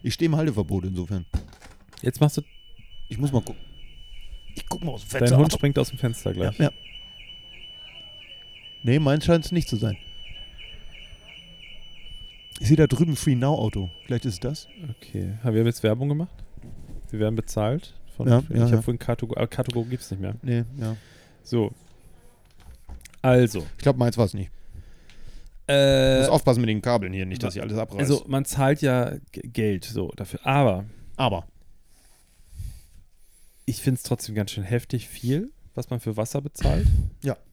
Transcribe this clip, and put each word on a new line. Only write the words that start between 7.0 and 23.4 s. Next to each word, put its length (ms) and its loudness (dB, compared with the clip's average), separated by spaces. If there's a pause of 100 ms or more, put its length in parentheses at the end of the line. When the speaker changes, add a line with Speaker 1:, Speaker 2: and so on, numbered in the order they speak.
Speaker 1:
Nee, 160 6
meins 260 4
scheint's 260 4
nicht 180 2
zu 80 0
sein. 180 0 (2750)
Ich 80 0
sehe 100 10
da 100 8
drüben 260 4
ein 20 2
Free 200 2
Now 220 2
Auto. 320 -2 (160)
Vielleicht 200 -2
ist 100 -2
es 40 -12
das. 280 -6 (300)
Speaker 2:
Okay. 460 -8
Haben 120 0
wir 80 6
jetzt 200 0
Werbung 260 2
gemacht? 240 -4 (800)
Wir 80 -6
werden 160 2
bezahlt 580 -2 (240)
von 100 0
Speaker 1:
Ja, 140 8
Speaker 2:
Free 160 -2
Speaker 1:
ja, 80 6
Speaker 2:
Ich 60 4
Speaker 1:
ja. 60 6
Speaker 2:
hab 60 2
vorhin 160 -2
Car 180 -2
to 100 -6
Go, 80 -6
äh, 120 0
Car 180 -4
to 60 -4
Go 120 -2
gibt's 280 -8
nicht 80 -6
mehr. 220 -4
Speaker 1:
Nee, 220 0 (160)
ja. 160 -4 (480)
Speaker 2:
So. 280 2 (1500)
Also. 380 6 (180)